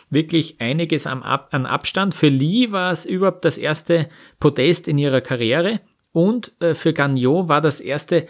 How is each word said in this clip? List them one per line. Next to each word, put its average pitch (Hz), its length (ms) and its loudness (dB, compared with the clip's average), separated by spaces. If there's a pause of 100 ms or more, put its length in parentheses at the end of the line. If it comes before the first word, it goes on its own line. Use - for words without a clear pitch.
(100)
wirklich 156 500 -2
einiges 151 460 -2
am 131 160 -6
Ab-, - 300 -4
an 131 120 -2
Abstand. 185 500 -2
Für 156 140 4
Lee 165 420 0
war 180 220 -2
es - 140 -4
überhaupt 185 400 0
das 147 100 0
erste 156 540 0 (280)
Podest 151 500 2
in 147 100 0
ihrer 135 240 2
Karriere. 139 580 0 (320)
Und, 214 380 0 (100)
äh, 165 140 2
für 156 180 0
Gagnon 139 560 2
war 147 120 2
das 151 180 2
erste, 151 520 -2